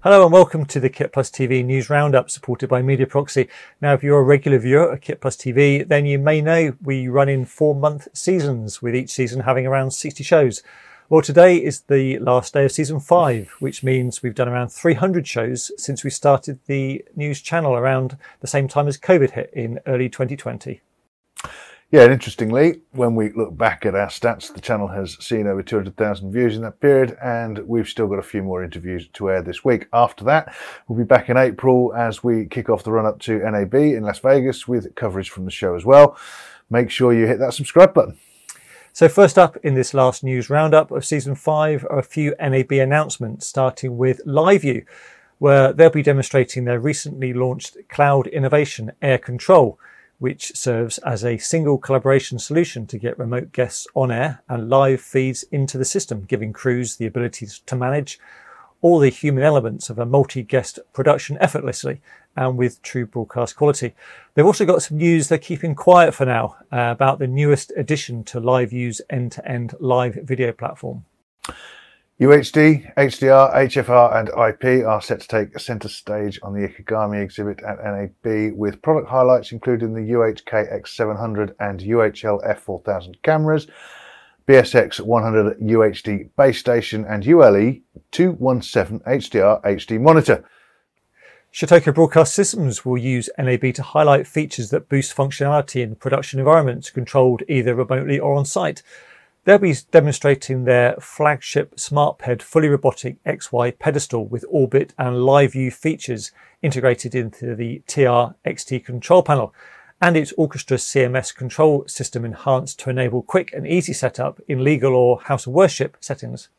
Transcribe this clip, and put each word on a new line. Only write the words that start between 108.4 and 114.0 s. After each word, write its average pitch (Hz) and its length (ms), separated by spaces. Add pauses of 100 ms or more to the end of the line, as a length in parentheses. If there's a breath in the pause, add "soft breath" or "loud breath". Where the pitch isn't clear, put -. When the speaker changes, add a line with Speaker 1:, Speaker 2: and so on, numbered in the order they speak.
Speaker 1:
X - 180
T 127 160
control 170 440
panel 139 280 (480 soft breath)
and 175 160
its 151 220
Orchestra 143 400
C - 240
M 123 140
S 131 160
control 143 560
system - 360
enhanced 131 580
to 135 100
enable 127 320
quick - 280
and - 140
easy 165 280
setup - 540